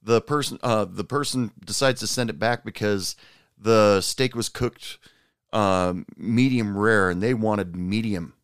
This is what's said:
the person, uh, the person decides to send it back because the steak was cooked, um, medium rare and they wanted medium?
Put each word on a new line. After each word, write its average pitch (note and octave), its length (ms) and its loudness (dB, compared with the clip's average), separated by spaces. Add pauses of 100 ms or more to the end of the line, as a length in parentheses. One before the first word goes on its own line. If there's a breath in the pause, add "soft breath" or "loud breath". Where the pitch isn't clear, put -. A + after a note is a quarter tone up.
the A2+ 180 4
person, C#3+ 420 -4
uh, A2 220 0
the F#2 200 -8
person B2+ 460 -4 (140)
decides B2+ 360 0
to A2 60 -6
send A#2 240 -4
it C#2+ 80 -10
back A2+ 260 -2
because G#2 520 -4 (420 soft breath)
the G#2 440 6
steak B2+ 340 -2
was A2+ 120 -4
cooked, - 500 -8 (540 soft breath)
um, F#2 540 0 (100)
medium A2+ 640 0
rare G#2 320 4
and F2+ 100 -2
they A#2 140 0
wanted G#2 400 -2
medium? F#2 680 -4